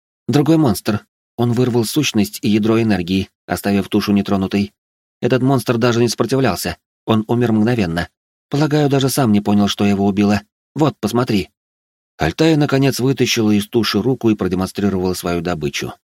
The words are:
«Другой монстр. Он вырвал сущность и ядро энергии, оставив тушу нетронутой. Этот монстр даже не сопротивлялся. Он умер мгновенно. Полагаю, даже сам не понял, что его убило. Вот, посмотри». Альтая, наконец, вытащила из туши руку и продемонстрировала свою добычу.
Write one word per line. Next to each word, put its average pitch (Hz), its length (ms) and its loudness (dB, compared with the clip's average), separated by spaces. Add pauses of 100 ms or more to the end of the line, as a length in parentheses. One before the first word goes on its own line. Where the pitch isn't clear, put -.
(280)
«Другой 147 300 2
монстр. 113 480 -2 (340)
Он 120 140 0
вырвал 120 320 0
сущность 107 560 -2
и - 80 -2
ядро 110 320 2
энергии, 95 480 0 (180)
оставив 98 400 -2
тушу 104 240 -2
нетронутой. 101 640 0 (480)
Этот 123 200 0
монстр 127 360 0
даже 117 240 0
не 120 80 2
сопротивлялся. 110 640 -2 (300)
Он 110 220 2
умер 117 260 0
мгновенно. 104 560 0 (400)
Полагаю, 147 400 0
даже 135 180 2
сам 113 240 0
не 104 80 4
понял, 104 300 2
что - 160 -2
его 101 200 2
убило. 101 360 2 (340)
Вот, 139 240 0
посмотри». 110 500 -2 (680)
Альтая, 156 400 2
наконец, 135 420 0
вытащила 120 520 0
из 101 180 0
туши 107 320 0
руку 120 280 0
и 107 60 2
продемонстрировала 92 760 -2
свою 87 260 -4
добычу. 78 540 -6 (220)